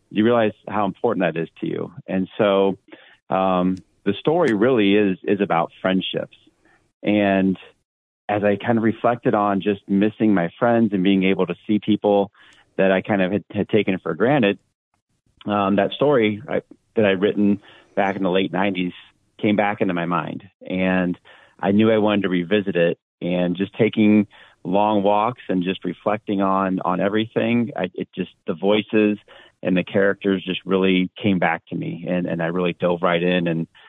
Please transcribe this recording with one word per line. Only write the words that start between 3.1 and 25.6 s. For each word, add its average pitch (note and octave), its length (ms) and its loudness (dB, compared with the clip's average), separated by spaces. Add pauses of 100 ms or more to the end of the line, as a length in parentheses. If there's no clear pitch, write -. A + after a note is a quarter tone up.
um, F#2 480 0 (260)
the G2+ 160 -2
story D3+ 340 2
really G#2 400 4
is, G2+ 280 2
is G#2 180 -2
about E2 320 0 (100)
friendships. - 540 -2 (680)
And G2 560 2 (720)
as G#2 120 -2
I G2+ 140 2
kind A#2 220 0
of G#2+ 60 0
reflected A#2 500 0
on G2+ 260 0
just G2+ 280 -4
missing G#2 440 2
my E2+ 260 0
friends A#2 340 2
and F#2+ 100 0
being F#2+ 220 2
able F#2 220 0
to F2 80 -4 (120)
see G#2+ 120 0
people G2+ 520 0 (460)
that F#2+ 140 2
I F#2+ 120 2
kind G2+ 180 0
of F#2 120 0
had, G2 180 -2
had G2+ 180 -4
taken G2+ 300 0
for E2 160 -6
granted, G#2 440 0 (880)
um, G2+ 300 0
that G2 160 0
story A2+ 540 0
I, F#2+ 160 -4 (320)
that A2 100 2
I'd G2 160 2
written G2+ 400 2 (340)
back G2 220 -2
in G2 60 -4
the F#2 80 0
late F#2+ 200 0
nineties F2+ 420 -2 (460)
came G#2 180 0
back G#2 240 0
into G2 140 -2
my F2 120 -2
mind. E2+ 360 -4 (240)
And F#2 520 -2 (400)
I G2 140 0
knew A2 180 4
I A2 80 4
wanted G#2 240 2
to F#2+ 60 -8
revisit F#2 480 -2
it, E2+ 220 2 (220)
and F2+ 360 -2
just G2 180 -6
taking G#2+ 520 2 (360)
long G2+ 400 0
walks G#2 460 0
and F#2 140 -2